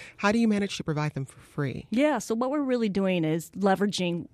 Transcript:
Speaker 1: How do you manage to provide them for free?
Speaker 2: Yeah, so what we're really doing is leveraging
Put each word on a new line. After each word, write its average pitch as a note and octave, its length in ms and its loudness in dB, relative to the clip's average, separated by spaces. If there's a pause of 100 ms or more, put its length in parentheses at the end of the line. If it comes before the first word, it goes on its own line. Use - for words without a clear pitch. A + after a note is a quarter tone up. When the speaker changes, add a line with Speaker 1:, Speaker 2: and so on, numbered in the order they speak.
(200)
Speaker 1:
How G3+ 140 2
do A3+ 60 2
you A#3 80 4
manage G3+ 300 0
to - 80 -8
provide D3+ 300 -2
them C#3 100 -4
for - 160 -16
free? - 480 -6
Speaker 2:
Yeah, C4+ 300 2
so A3+ 160 -4
what B3 160 -2
we're D4+ 100 0
really B3 300 0
doing F#3 340 2
is D#3+ 280 -2
leveraging F#3 800 0